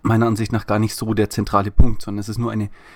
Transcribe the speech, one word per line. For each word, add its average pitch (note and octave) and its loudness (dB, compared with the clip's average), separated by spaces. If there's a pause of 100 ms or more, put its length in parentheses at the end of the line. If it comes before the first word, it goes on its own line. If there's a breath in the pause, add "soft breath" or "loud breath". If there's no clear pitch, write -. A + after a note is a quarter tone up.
meiner A2+ 2
Ansicht A2 -2
nach G#2+ -2
gar G#2 0
nicht A2 -2
so A2 -4
der G#2 0
zentrale G2+ -2
Punkt, - 6
sondern G2+ -8
es G2 -10
ist A2 -8
nur A2+ -4
eine G#2+ -4 (260 loud breath)